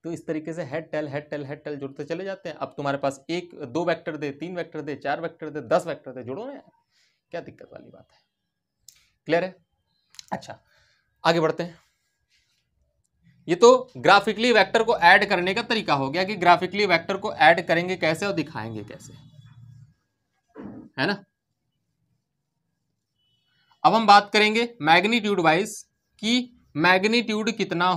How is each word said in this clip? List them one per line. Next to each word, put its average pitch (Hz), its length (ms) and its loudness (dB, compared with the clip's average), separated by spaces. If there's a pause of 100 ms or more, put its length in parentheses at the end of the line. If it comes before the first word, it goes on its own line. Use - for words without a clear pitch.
तो 170 60 -8
इस 151 160 -12
तरीके 156 260 -8
से 165 120 -10
हेड, 151 260 -10
टेल, 151 160 -6
हेड, 147 220 -10
टेल, 147 160 -10
हेड, 147 180 -14
टेल 151 140 -10
जुड़ते 139 280 -12
चले 165 200 -10
जाते 190 240 -12
हैं। 147 80 -14
अब - 200 -10
तुम्हारे 143 220 -4
पास 139 320 -6
एक, 175 240 -8
दो 147 300 -6
वेक्टर 165 320 -4
दे, 143 160 -8
तीन 170 240 -12
वेक्टर 165 240 -10
दे, 143 160 -10
चार 147 240 -6
वेक्टर 160 280 -12
दे, 139 180 -12
दस 170 200 0
वेक्टर 143 240 -12
दे, 127 120 -14
जुड़ो 139 220 -10
ना 277 80 -14
यार, - 180 -20 (640)
क्या 170 80 -10
दिक्कत - 320 -20
वाली - 160 -20
बात - 200 -20
है? - 100 -20 (1080)
क्लियर 165 160 0
है? 185 120 -10 (800)
अच्छा, - 300 -14 (600)
आगे 170 160 2
बढ़ते 156 240 -2
हैं। 175 140 -12 (1700)
ये 170 100 0
तो 233 120 10 (280)
ग्राफिकली 196 560 4
वेक्टर 220 300 4
को 220 160 0
ऐड 190 260 8
करने 190 280 -2
का 240 100 -4
तरीका 214 300 -2
हो 135 160 -2
गया 175 140 -4
कि 202 140 -6
ग्राफिकली 180 500 2
वेक्टर 185 300 0
को 214 180 -6
ऐड 170 320 6
करेंगे 175 300 -2
कैसे 160 280 -2
और 196 80 -2
दिखाएंगे 113 500 -8
कैसे, - 300 -20 (1900)
है 139 80 -4
ना? 202 160 -6 (2500)
अब - 100 4
हम 220 140 0
बात 202 260 8
करेंगे 214 340 2 (160)
मैग्नीट्यूड 196 580 2
वाइज 170 340 2 (460)
कि 226 140 -2 (420)
मैग्नीट्यूड 214 760 0
कितना 185 440 -2